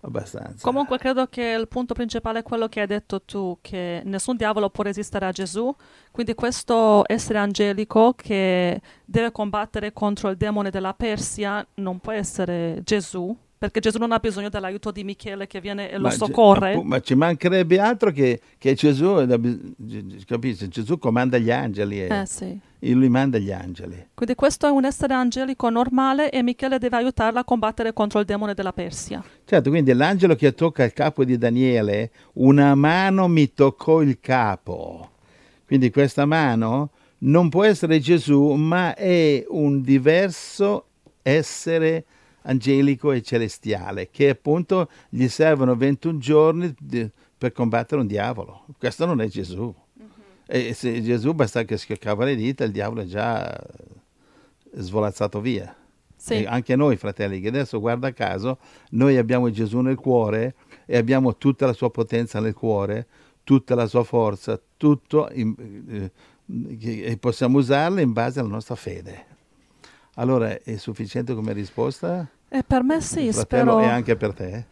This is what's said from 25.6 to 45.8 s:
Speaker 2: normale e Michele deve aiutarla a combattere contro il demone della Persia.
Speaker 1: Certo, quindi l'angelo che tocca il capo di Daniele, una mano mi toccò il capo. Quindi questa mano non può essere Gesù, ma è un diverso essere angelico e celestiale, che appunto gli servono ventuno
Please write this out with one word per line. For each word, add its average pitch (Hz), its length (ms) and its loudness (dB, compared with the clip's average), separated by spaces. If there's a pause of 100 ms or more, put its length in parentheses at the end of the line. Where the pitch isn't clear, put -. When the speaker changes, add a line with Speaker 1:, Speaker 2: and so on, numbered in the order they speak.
Speaker 2:
normale 269 600 0
e 262 120 -2
Michele 262 360 -2
deve 240 180 -2
aiutarla 233 440 0
a 247 40 -6
combattere 220 480 -2
contro 214 280 0
il 208 40 0
demone 202 300 -4
della 190 180 -6
Persia. - 500 -10 (220)
Speaker 1:
Certo, 139 240 4
quindi 139 240 4
l'angelo 170 440 4
che 139 180 4
tocca 165 280 0
il 117 120 0
capo 143 280 0
di 127 140 2
Daniele, 117 760 2 (220)
una 139 400 8
mano 185 540 4
mi 156 240 4
toccò 156 480 2
il 139 200 2
capo. 90 880 -4 (560)
Quindi 131 240 4
questa 143 340 2
mano 139 680 0 (260)
non 156 320 4
può 185 140 2
essere 160 360 4
Gesù, 143 520 4
ma 160 420 2
è 165 540 2
un 139 340 0
diverso 170 1040 2 (340)
essere 160 840 0 (400)
angelico 139 680 2
e 123 80 0
celestiale, 101 880 -4
che 143 200 4
appunto 165 580 0 (220)
gli 123 180 0
servono 135 480 2
ventuno 143 400 0